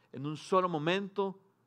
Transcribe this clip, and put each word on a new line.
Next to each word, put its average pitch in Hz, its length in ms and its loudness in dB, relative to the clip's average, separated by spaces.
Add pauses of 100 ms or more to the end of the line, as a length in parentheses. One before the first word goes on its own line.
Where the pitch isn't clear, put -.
(120)
en 135 140 -10
un 151 120 -4
solo 185 320 2
momento, 190 680 0 (300)